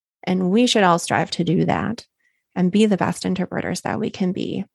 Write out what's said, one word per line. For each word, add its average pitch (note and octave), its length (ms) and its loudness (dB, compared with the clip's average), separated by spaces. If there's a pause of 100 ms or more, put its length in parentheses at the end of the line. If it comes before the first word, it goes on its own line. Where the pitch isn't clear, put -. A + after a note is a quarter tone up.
(280)
And F#3 220 0
we A#3 160 4
should A#3 160 2
all F3 160 4
strive D3+ 340 -2
to E3+ 120 -2
do E3 200 2
that - 420 -2 (480)
and F3+ 160 2
be G#3 140 4
the G#3 140 2
best - 260 -2
interpreters F#3 560 -4
that - 180 -4
we - 120 -4
can F#3 220 -2
be. - 320 -6 (100)